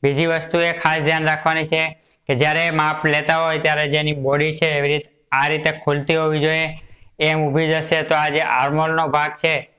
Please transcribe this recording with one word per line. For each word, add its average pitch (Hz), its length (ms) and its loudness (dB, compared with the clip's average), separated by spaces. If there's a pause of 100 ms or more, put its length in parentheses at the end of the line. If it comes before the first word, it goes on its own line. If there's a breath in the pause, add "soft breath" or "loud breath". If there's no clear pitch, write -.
બીજી 143 240 2
વસ્તુ 165 300 -2
એ 170 160 2
ખાસ 160 340 0
ધ્યાન 160 220 2
રાખવાની 156 420 0
છે 160 100 2 (460 soft breath)
કે 143 80 0
જ્યારે 151 360 2
માપ 156 340 0
લેતા 151 380 0
હોય 160 160 -2
ત્યારે 151 280 0
જેની 151 260 0
બોડી 143 420 0
છે 160 120 0 (100)
એવી 143 140 0
રીતે 147 180 -4 (220)
આ 139 160 2
રીતે 156 240 0 (120)
ખુલતી 147 320 0
હોવી 156 300 0
જોઈએ. 160 220 0 (520 loud breath)
એમ 156 260 2
ઊભી 151 220 0
જશે 156 360 0
તો 160 120 0
આ 151 140 2
જે 151 120 0
આર્મહોલનો 156 680 0
ભાગ 147 240 0 (100)
છે 160 120 2 (260)